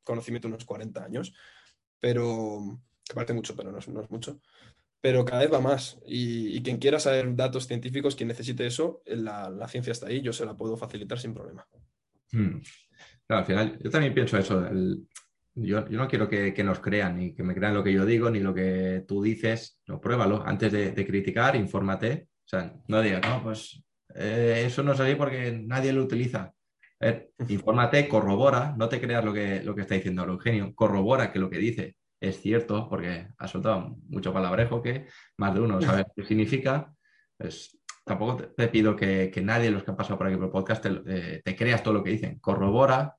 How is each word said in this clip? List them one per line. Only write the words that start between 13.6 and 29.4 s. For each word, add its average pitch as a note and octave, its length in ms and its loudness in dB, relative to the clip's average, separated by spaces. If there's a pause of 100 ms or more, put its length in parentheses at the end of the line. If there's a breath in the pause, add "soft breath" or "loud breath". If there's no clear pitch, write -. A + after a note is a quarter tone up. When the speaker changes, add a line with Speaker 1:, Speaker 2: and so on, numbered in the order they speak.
Speaker 2:
yo - 80 -4
también D3 240 2
pienso A#2+ 220 2
eso, F#2 300 2
el, F#2 400 0 (480)
yo, G#2 340 -2
yo A2 100 -4
no C3 100 0
quiero A2 200 2
que, G2+ 260 0
que G2+ 100 0
nos F#2+ 160 0
crean, F#2+ 380 0
ni F2+ 160 -4
que - 80 -6
me F2+ 120 0
crean G#2 200 0
lo G2+ 100 2
que G2 80 4
yo F#2+ 120 6
digo, A#2 260 4
ni G#2+ 100 2
lo F#2+ 140 0
que F#2 520 0
tú G2+ 160 -2
dices, A2+ 640 -2
no, G2 140 -8
pruébalo, G#2+ 440 2
antes G2 280 2
de, G2+ 200 0
de G2 140 -2
criticar, A2+ 500 2
infórmate, G2 720 0 (160)
o - 40 -20
sea, F2 260 -4 (140)
no G#2+ 120 4
digas, G2 220 2
"No, A#2+ 200 0
pues, A2 380 -10 (340)
eh, A#2 520 2
eso B2 160 -2
no C#3+ 100 4
es C3+ 80 2
así C3+ 140 4
porque C3 380 -2
nadie B2+ 400 -2
lo C3 100 4
utiliza". A#2+ 500 -2 (480 soft breath)
A A#2 40 -2
ver, - 340 0
<laughs> A#2+ 100 -6
infórmate, A#2+ 600 4
corrobora, B2 680 4
no A2+ 100 2
te A#2+ 120 -2
creas A#2 240 0
lo G#2+ 80 0
que, G2+ 300 -2